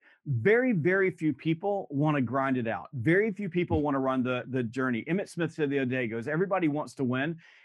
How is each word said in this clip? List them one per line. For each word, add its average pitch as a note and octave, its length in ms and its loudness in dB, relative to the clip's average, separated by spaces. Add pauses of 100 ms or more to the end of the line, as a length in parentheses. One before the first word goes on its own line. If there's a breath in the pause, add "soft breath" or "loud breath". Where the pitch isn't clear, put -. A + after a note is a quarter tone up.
(260 soft breath)
Very, G3+ 480 2
very F#3 380 2
few D#3 220 0
people F#3 560 -2
wanna D3 320 2
grind C3+ 360 0
it A#2 100 -2
out. G2 260 -4
Very E3+ 380 2
few G3 180 -8
people D#3+ 320 0
wanna C#3+ 180 0
run C3 240 2
the, B2 240 -2
the B2+ 160 -2
journey. A#2+ 440 -2
Emmett F#3 220 -2
Smith E3 220 -4
said D3+ 180 -2
the C#3 100 0
other C3 100 0
day, B2+ 140 0
he A#2+ 40 -2
goes, A2+ 200 -6
"Everybody F3 400 0
wants D3 280 -2
to C#3+ 80 -4
win, C3 320 0 (300 soft breath)